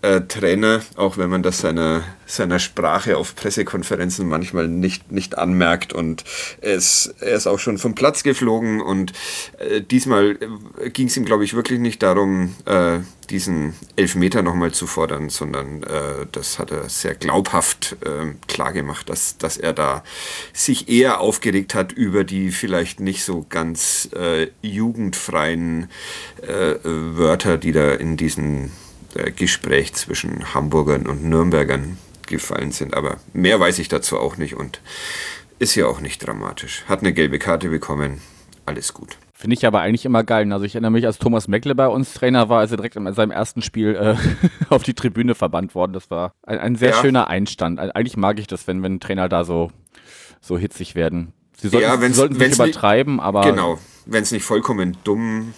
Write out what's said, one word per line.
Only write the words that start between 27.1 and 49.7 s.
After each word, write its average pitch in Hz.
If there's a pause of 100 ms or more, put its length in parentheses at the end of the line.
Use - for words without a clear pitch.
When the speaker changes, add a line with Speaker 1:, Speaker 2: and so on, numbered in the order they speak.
Speaker 1:
die 82
da 73
in 80
diesen, 73 (440)
äh, -
Gespräch -
zwischen -
Hamburgern 73
und 71
Nürnbergern 80 (300)
gefallen -
sind. -
Aber 73 (160)
mehr 95
weiß 90
ich 82
dazu -
auch 67
nicht 76
und - (760)
ist 117
ja 82
auch 62
nicht -
dramatisch. -
Hat 95
eine 92
gelbe 73
Karte 85
bekommen, 73 (440)
alles -
gut. - (160)
Speaker 2:
Finde 113
ich 120
aber 107
eigentlich 104
immer 117
geil. 107
Also 98
ich 101
erinnere 113
mich, 117
als 110
Thomas 117
Meckle 117
bei 131
uns 127
Trainer 127
war, 117
ist 110
er 117
direkt 107
in 98
seinem 107
ersten 110
Spiel, 107
äh, 107 (280)
<laughs> -
auf 127
die 123
Tribüne 120
verbannt 87
worden. 92
Das 92
war 87 (100)
ein, 107
ein 117
sehr 123
Speaker 1:
Ja. 117
Speaker 2:
schöner 131
Einstand. 87
Eig-, 92
eigentlich 117
mag 101
ich 104
das, -
wenn, 92
wenn 95
Trainer 92
da 87
so, 85 (680)